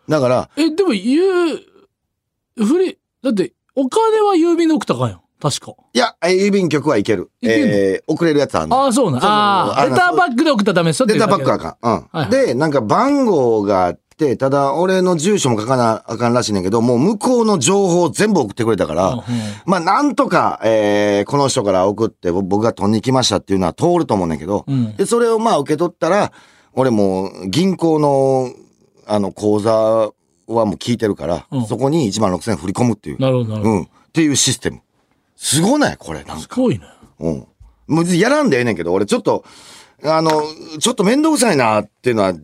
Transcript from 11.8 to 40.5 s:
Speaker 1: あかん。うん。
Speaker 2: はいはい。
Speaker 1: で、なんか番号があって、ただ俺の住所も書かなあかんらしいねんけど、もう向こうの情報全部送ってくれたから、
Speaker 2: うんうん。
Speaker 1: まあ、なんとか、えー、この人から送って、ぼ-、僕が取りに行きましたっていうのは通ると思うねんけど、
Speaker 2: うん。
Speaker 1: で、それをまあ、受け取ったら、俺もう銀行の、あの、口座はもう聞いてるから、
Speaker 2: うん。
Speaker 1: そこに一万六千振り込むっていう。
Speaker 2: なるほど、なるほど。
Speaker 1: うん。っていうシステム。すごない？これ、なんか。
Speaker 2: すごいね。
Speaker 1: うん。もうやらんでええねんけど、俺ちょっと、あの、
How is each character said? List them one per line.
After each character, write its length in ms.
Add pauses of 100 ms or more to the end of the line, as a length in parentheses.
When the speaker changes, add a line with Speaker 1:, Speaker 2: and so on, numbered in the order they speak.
Speaker 1:
あ 80
か 0
ん。 60
う 20
ん。 60
Speaker 2:
は 100
い 80
は 60
い。 200
Speaker 1:
で、 60
な 140
ん 40
か 80
番 460
号 380
が 240
あ 20
っ 60
て、 420
た 140
だ 240
俺 260
の 160
住 220
所 100
も 100
書 60
か 120
な 280
あ 100
か 140
ん 40
ら 100
し 60
い 40
ね 60
ん 40
け 60
ど、 140
も 100
う 60
向 180
こ 240
う 40
の 120
情 300
報 240
全 220
部 80
送 100
っ 20
て 100
く 60
れ 80
た 80
か 80
ら、 140
Speaker 2:
う 80
ん 20
う 40
ん。 20 (420)
Speaker 1:
ま 120
あ、 20
な 240
ん 100
と 140
か、 360
え 600
ー、 20
こ 120
の 100
人 160
か 80
ら 160
送 180
っ 60
て、 200
ぼ-、 120
僕 200
が 100
取 120
り 60
に 80
行 60
き 60
ま 120
し 60
た 80
っ 40
て 120
い 20
う 40
の 60
は 80
通 240
る 80
と 80
思 120
う 20
ね 80
ん 40
け 60
ど、 220
Speaker 2:
う 40
ん。 240
Speaker 1:
で、 120
そ 120
れ 100
を 100
ま 140
あ、 40
受 160
け 40
取 140
っ 40
た 140
ら、 220 (420)
俺 180
も 400
う 160
銀 300
行 200
の、 560 (540)
あ 100
の、 140
口 300
座 100
は 400 (360)
も 260
う 20
聞 180
い 60
て 80
る 80
か 100
ら、 240
Speaker 2:
う 120
ん。 40
Speaker 1:
そ 120
こ 120
に 160
一 160
万 100
六 120
千 140
振 100
り 60
込 100
む 100
っ 40
て 120
い 60
う。 40
Speaker 2:
な 120
る 60
ほ 60
ど、 100
な 40
る 60
ほ 60
ど。 60
Speaker 1:
う 40
ん。 60
っ 20 (260)
て 80
い 60
う 80
シ 180
ス 60
テ 100
ム。 120 (540)
す 280
ご 160
な 120
い？ 60
こ 160
れ、 100
な 120
ん 20
か。 60
Speaker 2:
す 40
ご 240
い 60
ね。 80 (340)
Speaker 1:
う 120
ん。 160 (400)
も 160
う 120
や 140
ら 140
ん 80
で 60
え 20
え 40
ね 100
ん 20
け 80
ど、 100
俺 140
ち 80
ょ 40
っ 40
と、 200 (600)
あ 180
の、 80 (500)